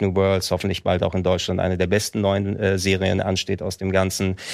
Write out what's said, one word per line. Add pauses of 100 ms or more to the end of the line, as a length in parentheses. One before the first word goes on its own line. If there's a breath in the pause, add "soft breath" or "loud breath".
New
Worlds
hoffentlich
bald
auch
in
Deutschland
eine
der
besten
neuen,
äh,
Serien
ansteht
aus
dem
Ganzen. (180 loud breath)